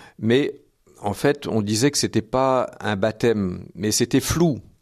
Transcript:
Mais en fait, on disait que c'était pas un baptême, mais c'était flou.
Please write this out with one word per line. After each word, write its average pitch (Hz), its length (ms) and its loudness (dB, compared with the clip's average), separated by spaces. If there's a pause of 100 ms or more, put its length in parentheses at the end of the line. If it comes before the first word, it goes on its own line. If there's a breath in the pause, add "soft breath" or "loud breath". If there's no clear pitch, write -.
(200 loud breath)
Mais 120 400 0 (420)
en 104 120 -4
fait, - 340 -2
on 110 140 0
disait 107 300 2
que 143 60 -6
c'était 110 240 0
pas 131 500 0 (100)
un 104 160 -2
baptême, 101 760 0
mais 107 180 -2
c'était 120 300 2
flou. 160 380 0 (220)